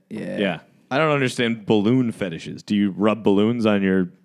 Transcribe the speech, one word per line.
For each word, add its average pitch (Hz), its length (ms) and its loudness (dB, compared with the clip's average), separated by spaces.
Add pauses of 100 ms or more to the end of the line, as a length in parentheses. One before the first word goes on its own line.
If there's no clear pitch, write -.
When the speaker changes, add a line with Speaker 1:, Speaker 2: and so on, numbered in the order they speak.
Speaker 1:
Yeah. 98 300 -10
Speaker 2:
Yeah. 95 220 -2 (300)
I 131 80 -2
don't 156 140 0
understand 120 540 -2
balloon 113 460 2
fetishes. 80 500 -8
Do 104 140 -2
you 101 140 2
rub 104 340 0
balloons 107 420 2
on 104 160 2
your 95 260 2 (160)